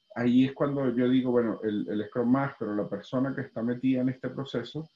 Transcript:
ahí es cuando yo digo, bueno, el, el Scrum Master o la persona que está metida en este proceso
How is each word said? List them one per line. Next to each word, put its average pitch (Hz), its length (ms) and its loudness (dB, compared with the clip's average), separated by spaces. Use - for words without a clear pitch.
ahí 123 300 4
es 131 80 0
cuando 139 420 0
yo 123 140 4
digo, 127 240 4
bueno, 117 320 2
el, 104 240 -2
el 104 180 -2
Scrum 120 240 0
Master 135 380 0
o 104 60 -4
la 101 140 -2
persona 131 460 -4
que 139 60 -6
está 127 220 -8
metida 123 400 0
en 127 80 2
este 127 180 -6
proceso 127 680 -8